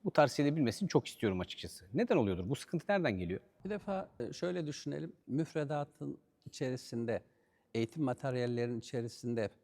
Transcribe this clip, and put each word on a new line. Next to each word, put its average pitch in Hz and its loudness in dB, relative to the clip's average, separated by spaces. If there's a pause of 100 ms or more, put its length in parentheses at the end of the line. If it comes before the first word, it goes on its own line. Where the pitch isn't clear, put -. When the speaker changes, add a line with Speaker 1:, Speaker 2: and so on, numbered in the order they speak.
Speaker 1:
Bu 190 2
tarz 143 8
şeyleri 143 2
bilmesini 147 2
çok - 4
istiyorum 95 0
açıkçası. - -8
Neden 214 2
oluyordur? 95 2
Bu 139 0
sıkıntı - -6
nereden 160 2
geliyor? 90 -4 (260)
Speaker 2:
Bir 190 -6
defa, 196 -4 (100)
e, 131 -6
şöyle 175 -2
düşünelim. 147 -6 (140)
Müfredatın 147 -2 (280)
içerisinde, 117 -2 (520)
eğitim 113 0
materyallerinin 120 0
içerisinde 117 -2 (140)